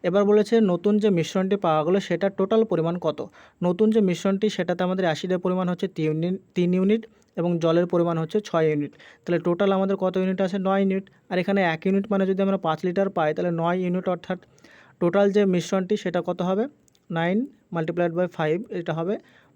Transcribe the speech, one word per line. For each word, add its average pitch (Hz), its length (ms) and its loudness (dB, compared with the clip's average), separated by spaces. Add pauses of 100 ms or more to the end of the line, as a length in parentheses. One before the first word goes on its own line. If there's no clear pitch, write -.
এবার 196 240 2
বলেছে 214 240 4 (160)
নতুন 175 220 2 (100)
যে 214 140 4
মিশ্রণটি 190 380 0 (100)
পাওয়া 156 200 2
গেলো, 185 220 2
সেটার 185 320 0
টোটাল 220 220 2 (100)
পরিমাণ 165 240 0 (100)
কত? 151 140 -2 (440)
নতুন 175 320 2
যে 226 40 4 (100)
মিশ্রণটি, 196 400 0
সেটাতে 175 380 -4
আমাদের 185 200 0
অ্যাসিডের 175 380 -2
পরিমাণ 185 260 0
হচ্ছে 180 160 -4
তিন 160 200 -4
ইউনি-, 170 320 -2 (160)
তিন 175 220 2
ইউনিট 208 240 2 (380)
এবং 175 100 0 (140)
জলের 170 300 4
পরিমাণ 170 280 2
হচ্ছে 160 160 -4 (100)
ছয় 165 220 0
ইউনিট। 147 220 -2 (300)
তাহলে 175 260 -2
টোটাল 175 300 2
আমাদের 196 260 0
কত 185 180 0
ইউনিট 185 200 -2
আছে? 190 160 -2 (100)
নয় 196 140 2
ইউনিট। 190 240 0 (240)
আর 185 120 -2
এখানে 196 180 0 (140)
এক 160 120 -8
ইউনিট 196 260 0
মানে 190 180 2
যদি 190 160 0
আমরা 196 120 0
পাঁচ 160 300 -2
লিটার 196 220 0
পাই, 160 260 0
তাহলে 175 160 -2 (100)
নয় 175 220 0
ইউনিট, 180 300 -2
অর্থাৎ 175 260 -8 (640)
টোটাল 180 240 2 (100)
যে 208 60 4 (120)
মিশ্রণটি, 190 500 -2
সেটা 175 220 -2
কত 180 140 -4 (100)
হবে? 196 140 0 (460)
নাইন 170 280 0 (360)
মাল্টিপ্লাইড 170 440 -2
বাই 180 100 0 (100)
ফাইভ, 156 180 0 (240)
এটা 170 200 -4
হবে 180 160 -2 (400)